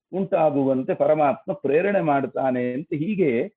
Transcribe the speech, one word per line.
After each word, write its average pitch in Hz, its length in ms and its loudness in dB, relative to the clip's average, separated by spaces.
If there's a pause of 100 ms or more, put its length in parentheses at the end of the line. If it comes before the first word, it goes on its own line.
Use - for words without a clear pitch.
(140)
ಉಂಟಾಗುವಂತೆ 147 800 0
ಪರಮಾತ್ಮ 147 580 0
ಪ್ರೇರಣೆ 180 480 0
ಮಾಡ್ತಾನೆ 131 720 -2
ಅಂತ, 143 200 -8
ಹೀಗೆ 160 640 0